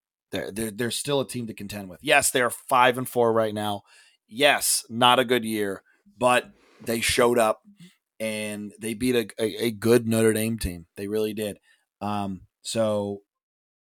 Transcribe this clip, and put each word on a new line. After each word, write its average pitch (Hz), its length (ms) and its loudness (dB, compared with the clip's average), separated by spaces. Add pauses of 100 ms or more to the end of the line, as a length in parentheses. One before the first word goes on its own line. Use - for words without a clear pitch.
(320)
they're, 78 200 -8
they're, 110 200 -8
they're 117 200 -4
still 143 280 -2
a 123 80 -2
team 120 200 -8
to 107 60 -12
contend 101 360 -12
with. 87 120 -18
Yes, 143 300 4
they 131 100 2
are 120 80 2
five 127 480 2
and 127 100 -6
four 117 260 2
right 110 200 0
now. 104 280 -4 (460)
Yes, 123 600 0
not 123 300 4
a 127 60 2
good 120 180 0
year, 104 400 -4 (340)
but 123 340 0 (300)
they 113 200 -4
showed 120 360 4
up 110 240 2 (580)
and 107 600 -6
they 113 140 -6
beat 123 220 0
a, 113 120 0 (100)
a, 110 280 -2
a 120 60 0
good 113 360 4
Notre 113 240 4
Dame 110 260 -2
team. 87 280 -8 (100)
They 101 120 -8
really 107 260 -2
did. 101 240 -6 (420)
Um, 101 420 -6 (200)
so, 104 640 -2 (720)